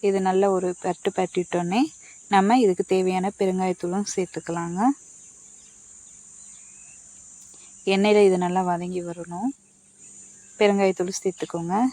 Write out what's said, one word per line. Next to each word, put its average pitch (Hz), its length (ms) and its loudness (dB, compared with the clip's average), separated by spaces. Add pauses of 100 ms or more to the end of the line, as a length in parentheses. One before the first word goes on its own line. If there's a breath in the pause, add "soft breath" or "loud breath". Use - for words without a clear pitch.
இது 196 180 0
நல்ல 190 300 2
ஒரு 185 180 0 (120)
பரட்டு 185 360 -4
பரட்டிட்டோன்னே 180 640 -2 (540 loud breath)
நம்ம 202 240 4
இதுக்கு 196 340 2
தேவையான 185 460 0
பெருங்காயத்தூளும் 185 760 -2
சேர்த்துக்கலாங்க. 170 680 -6 (3000 loud breath)
எண்ணெயில 208 420 4
இது 185 160 2
நல்லா 180 260 -2
வதங்கி 180 400 -6
வரணும். 175 420 -8 (1080)
பெருங்காயத்தூள் 196 600 0
சேர்த்துக்கோங்க. 175 560 -6 (160)